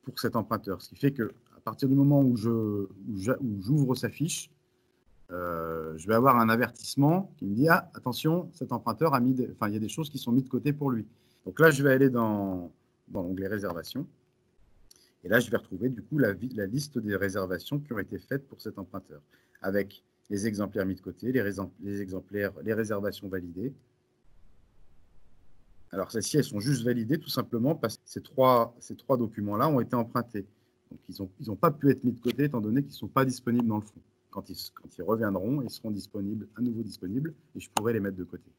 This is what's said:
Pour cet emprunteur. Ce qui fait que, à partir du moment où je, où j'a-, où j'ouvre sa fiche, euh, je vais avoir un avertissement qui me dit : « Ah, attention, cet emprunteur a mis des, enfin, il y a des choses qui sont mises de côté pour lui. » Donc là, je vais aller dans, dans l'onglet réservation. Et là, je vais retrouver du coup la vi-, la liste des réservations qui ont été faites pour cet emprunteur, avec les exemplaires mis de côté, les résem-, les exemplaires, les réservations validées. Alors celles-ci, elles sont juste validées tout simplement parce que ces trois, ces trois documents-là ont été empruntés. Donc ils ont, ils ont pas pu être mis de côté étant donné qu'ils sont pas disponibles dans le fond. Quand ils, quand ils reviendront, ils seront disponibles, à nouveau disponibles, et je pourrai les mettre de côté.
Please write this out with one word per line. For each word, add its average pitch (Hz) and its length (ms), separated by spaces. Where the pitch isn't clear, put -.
Pour - 140
cet 120 180
emprunteur. 101 460
Ce - 60
qui - 80
fait 139 160
que, 117 200
à - 40
partir 113 280
du 135 60
moment 139 280
où 123 140
je, 110 140
où 104 680
j'a-, 104 240
où 104 220
j'ouvre 127 320
sa 117 140
fiche, - 420
euh, 82 680
je 80 100
vais 110 80
avoir 123 240
un 113 100
avertissement 139 920
qui - 80
me 101 80
dit : « 139 160
Ah, 180 240
attention, 160 580
cet - 200
emprunteur 120 420
a 123 60
mis 127 140
des, 123 180
enfin, 107 160
il 104 60
y - 20
a 110 40
des 107 80
choses 156 220
qui 131 80
sont 117 140
mises 135 120
de - 40
côté 127 240
pour 143 180
lui. » 110 160
Donc 92 120
là, 160 120
je 139 120
vais 139 100
aller 131 180
dans, 101 600
dans 95 140
l'onglet 95 260
réservation. 98 580
Et 87 40
là, 110 100
je 117 120
vais 117 60
retrouver 101 320
du 120 140
coup 156 160
la 110 140
vi-, 98 220
la 104 120
liste 127 320
des 104 160
réservations 95 640
qui 143 140
ont 110 80
été 92 180
faites 139 300
pour - 120
cet 107 180
emprunteur, 90 440
avec 101 420
les 104 160
exemplaires 101 380
mis 95 120
de - 40
côté, 107 300
les 127 120
résem-, 98 280
les 101 200
exemplaires, 98 520
les 110 100
réservations 104 540
validées. 92 440
Alors 90 180
celles-ci, 117 280
elles 131 60
sont 104 140
juste 113 260
validées 120 340
tout - 100
simplement 123 460
parce - 240
que - 60
ces - 160
trois, 127 600
ces - 160
trois - 200
documents-là 107 520
ont 139 120
été - 140
empruntés. 113 520
Donc - 180
ils 92 140
ont, 95 160
ils 117 120
ont 95 60
pas 170 140
pu 143 200
être - 120
mis 127 100
de 117 80
côté 123 240
étant 147 160
donné 113 220
qu'ils - 100
sont - 160
pas 131 160
disponibles 120 440
dans 110 80
le 104 60
fond. - 180
Quand - 180
ils, 90 80
quand - 240
ils 90 40
reviendront, 107 600
ils 110 80
seront - 200
disponibles, 104 640
à 113 60
nouveau 113 200
disponibles, 107 520
et - 60
je - 100
pourrai 113 220
les 113 80
mettre 98 160
de 92 80
côté. - 340